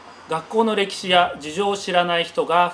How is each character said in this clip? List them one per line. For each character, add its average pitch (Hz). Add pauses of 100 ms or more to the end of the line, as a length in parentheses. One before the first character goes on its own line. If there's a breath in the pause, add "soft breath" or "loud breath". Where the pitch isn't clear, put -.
(280)
学 160
校 220
の 220
歴 196
史 196
や 180
事 151
情 202
を 196
知 196
ら 175
な 175
い 170
人 165
が 170